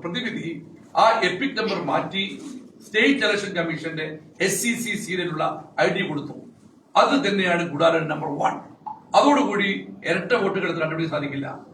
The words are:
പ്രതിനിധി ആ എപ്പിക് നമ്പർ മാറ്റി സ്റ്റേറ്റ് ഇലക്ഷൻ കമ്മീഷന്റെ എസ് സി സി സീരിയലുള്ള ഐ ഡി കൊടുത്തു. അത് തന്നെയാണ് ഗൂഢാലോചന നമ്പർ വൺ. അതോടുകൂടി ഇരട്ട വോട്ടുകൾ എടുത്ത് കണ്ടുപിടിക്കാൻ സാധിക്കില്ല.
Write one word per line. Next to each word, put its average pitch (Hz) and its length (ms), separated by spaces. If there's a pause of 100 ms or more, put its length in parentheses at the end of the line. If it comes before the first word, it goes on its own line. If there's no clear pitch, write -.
പ്രതിനിധി 196 480 (520)
ആ - 20 (240)
എപ്പിക് - 300
നമ്പർ 196 200 (100)
മാറ്റി 160 340 (640)
സ്റ്റേറ്റ് 226 420
ഇലക്ഷൻ 196 300
കമ്മീഷന്റെ 160 480 (400)
എസ് 190 160
സി 240 100 (120)
സി 233 100 (120)
സീരിയലുള്ള 175 380 (420)
ഐ - 100
ഡി - 140
കൊടുത്തു. - 260 (680)
അത് - 120 (120)
തന്നെയാണ് 185 460
ഗൂഢാലോചന 160 420
നമ്പർ 151 160 (140)
വൺ. - 120 (640)
അതോടുകൂടി 285 520 (400)
ഇരട്ട 180 220 (120)
വോട്ടുകൾ 190 240
എടുത്ത് 160 160
കണ്ടുപിടിക്കാൻ 156 320
സാധിക്കില്ല. 139 320 (260)